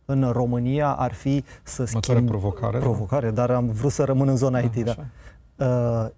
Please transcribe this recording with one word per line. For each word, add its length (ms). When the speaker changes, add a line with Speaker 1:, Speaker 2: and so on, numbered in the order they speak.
Speaker 1:
în 260
România 640
ar 200
fi 300
să 180
Speaker 2:
Următoarea 420
Speaker 1:
schimb 40
Speaker 2:
provocare, 500
da. 60
Speaker 1:
provocare, 480
dar 200
am 160
vrut 240
să 120
rămân 240
în 80
zona 260
Speaker 2:
Da, 40
Speaker 1:
I 40
T, 60
da. 160
Speaker 2:
așa. 160
Speaker 1:
Uh, 640